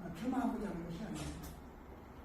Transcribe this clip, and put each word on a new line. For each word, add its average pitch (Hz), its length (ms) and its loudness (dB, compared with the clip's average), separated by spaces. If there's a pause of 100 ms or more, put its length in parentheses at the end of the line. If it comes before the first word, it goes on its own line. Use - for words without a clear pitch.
(200)
폄하하고자 220 480 4
하는 170 160 0
것이 170 200 -2
아닙니다. 147 440 -2 (760)